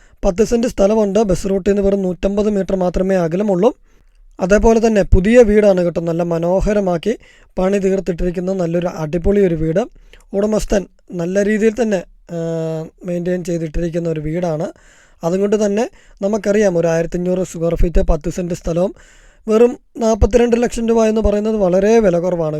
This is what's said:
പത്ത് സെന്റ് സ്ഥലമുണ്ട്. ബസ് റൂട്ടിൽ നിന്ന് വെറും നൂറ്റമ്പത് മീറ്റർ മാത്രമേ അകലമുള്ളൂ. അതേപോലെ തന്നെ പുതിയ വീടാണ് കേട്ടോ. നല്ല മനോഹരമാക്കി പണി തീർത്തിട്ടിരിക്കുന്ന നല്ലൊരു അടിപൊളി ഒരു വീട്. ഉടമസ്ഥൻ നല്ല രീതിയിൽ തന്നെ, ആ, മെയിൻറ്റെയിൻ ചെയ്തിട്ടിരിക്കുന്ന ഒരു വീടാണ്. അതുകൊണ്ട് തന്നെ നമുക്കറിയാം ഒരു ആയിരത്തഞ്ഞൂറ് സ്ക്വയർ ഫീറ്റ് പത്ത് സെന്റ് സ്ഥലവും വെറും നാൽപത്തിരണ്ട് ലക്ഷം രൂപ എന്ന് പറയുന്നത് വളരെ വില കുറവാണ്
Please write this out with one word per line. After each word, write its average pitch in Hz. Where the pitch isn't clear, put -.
പത്ത് 196
സെന്റ് 240
സ്ഥലമുണ്ട്. 202
ബസ് 180
റൂട്ടിൽ 196
നിന്ന് 202
വെറും 196
നൂറ്റമ്പത് 202
മീറ്റർ 190
മാത്രമേ 185
അകലമുള്ളൂ. 196
അതേപോലെ 214
തന്നെ 214
പുതിയ 208
വീടാണ് 202
കേട്ടോ. 170
നല്ല 165
മനോഹരമാക്കി 180
പണി 190
തീർത്തിട്ടിരിക്കുന്ന 180
നല്ലൊരു 170
അടിപൊളി 175
ഒരു 165
വീട്. 160
ഉടമസ്ഥൻ 208
നല്ല 185
രീതിയിൽ 214
തന്നെ, 208
ആ, 170
മെയിൻറ്റെയിൻ 175
ചെയ്തിട്ടിരിക്കുന്ന 170
ഒരു 156
വീടാണ്. 165
അതുകൊണ്ട് 196
തന്നെ 208
നമുക്കറിയാം 202
ഒരു 165
ആയിരത്തഞ്ഞൂറ് 180
സ്ക്വയർ 165
ഫീറ്റ് 180
പത്ത് 160
സെന്റ് 175
സ്ഥലവും 175
വെറും 240
നാൽപത്തിരണ്ട് 233
ലക്ഷം 233
രൂപ 226
എന്ന് 220
പറയുന്നത് 214
വളരെ 190
വില 175
കുറവാണ് 165